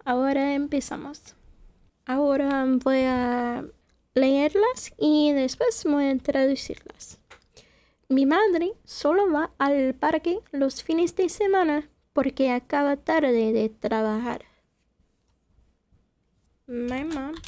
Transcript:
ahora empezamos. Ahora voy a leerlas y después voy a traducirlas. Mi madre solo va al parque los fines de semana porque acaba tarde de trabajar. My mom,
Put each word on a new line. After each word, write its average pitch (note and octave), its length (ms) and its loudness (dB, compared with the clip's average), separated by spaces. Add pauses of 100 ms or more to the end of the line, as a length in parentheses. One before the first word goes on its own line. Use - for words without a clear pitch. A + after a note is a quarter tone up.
ahora C#4 480 0
empezamos. C#4+ 840 -6 (720)
Ahora C#4 580 0 (200)
voy C4 220 2
a B3 600 -2 (480)
leerlas D4 840 2
y D4+ 320 4
después C#4 520 -2
voy C#4+ 220 0
a C4+ 140 0
traducirlas. - 960 -4 (920)
Mi C4+ 200 2
madre F4 460 2 (100)
solo F4+ 480 2
va D#4 260 0
al C#4 380 2
parque E4 460 -2 (100)
los C#4 320 -2
fines E4+ 320 0
de F#4 140 0
semana F4+ 600 0 (240)
porque C4+ 380 0
acaba C#4+ 460 -2
tarde B3+ 540 0
de A3 180 0
trabajar. A3 760 -4 (2250)
My B3 360 -4
mom, D4+ 300 -6 (140)